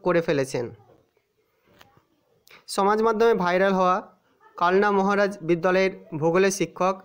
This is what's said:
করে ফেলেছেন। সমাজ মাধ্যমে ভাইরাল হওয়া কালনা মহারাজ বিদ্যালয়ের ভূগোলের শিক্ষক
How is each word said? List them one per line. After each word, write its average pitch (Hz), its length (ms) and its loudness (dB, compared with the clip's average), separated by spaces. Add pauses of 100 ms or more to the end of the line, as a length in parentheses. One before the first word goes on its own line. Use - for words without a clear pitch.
করে 170 200 2
ফেলেছেন। 135 420 -4 (2000)
সমাজ 202 340 0
মাধ্যমে 226 320 2
ভাইরাল 185 400 0
হওয়া 185 220 2 (600)
কালনা 190 340 2
মহারাজ 202 420 0 (100)
বিদ্যালয়ের 180 500 0 (240)
ভূগোলের 180 400 2
শিক্ষক 180 380 -4 (100)